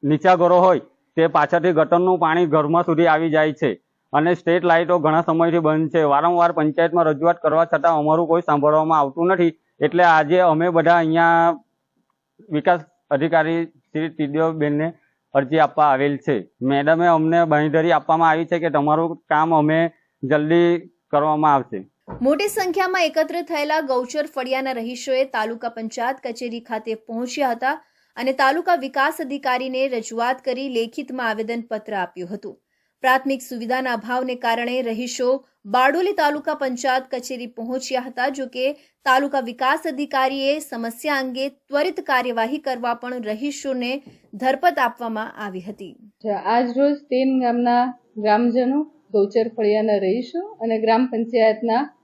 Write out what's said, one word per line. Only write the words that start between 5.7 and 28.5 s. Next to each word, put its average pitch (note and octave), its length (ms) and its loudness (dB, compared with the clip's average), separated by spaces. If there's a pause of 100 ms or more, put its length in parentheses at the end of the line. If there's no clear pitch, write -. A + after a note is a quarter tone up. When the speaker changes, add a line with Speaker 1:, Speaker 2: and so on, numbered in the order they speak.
Speaker 1:
છે. E3+ 140 2
વારંવાર E3+ 480 2
પંચાયતમાં D#3 580 2
રજૂઆત E3 320 0
કરવા D#3+ 240 2
છતાં D#3+ 340 2
અમારું D#3+ 260 2
કોઈ E3 220 2
સાંભળવામાં D3+ 520 2
આવતું D#3 320 0
નથી, F3 200 2 (280)
એટલે E3 240 2
આજે D#3+ 360 4
અમે E3 300 4
બધા E3+ 260 4
અહીંયા E3+ 580 4 (920)
વિકાસ D#3+ 340 0 (280)
અધિકારી D#3+ 540 0
શ્રી D#3 460 -8
ટીડીઓ D3+ 420 -2
બેનને D3+ 360 -2 (460)
અરજી C#3 280 2
આપવા D3+ 240 2
આવેલ C#3 320 2
છે. C#3 180 -2 (260)
મેડમે C#3+ 440 2
અમને E3 380 4
બાંયધરી D#3 520 2
આપવામાં D#3+ 340 2
આવી D#3+ 200 -2
છે F3 80 0
કે D#3+ 120 -2
તમારું D3+ 440 0 (140)
કામ D#3+ 260 2
અમે D#3 240 4 (440)
જલ્દી D#3 460 2 (420)
કરવામાં D3+ 440 2
આવશે. A#2+ 260 -2 (400)
Speaker 2:
મોટી D4 280 0
સંખ્યામાં F#4 600 -2
એકત્ર D#4+ 340 -2
થયેલા D4+ 400 -2
ગૌચર C4 440 -4
ફળિયાના C4 540 -4
રહીશોએ B3+ 480 -4
તાલુકા A3+ 480 -6
પંચાયત A#3 460 -6
કચેરી A#3 380 -10
ખાતે A3 460 -8
પહોંચ્યા B3 480 -4
હતા C4 220 -2 (400)
અને B3+ 160 -4
તાલુકા D#4 440 2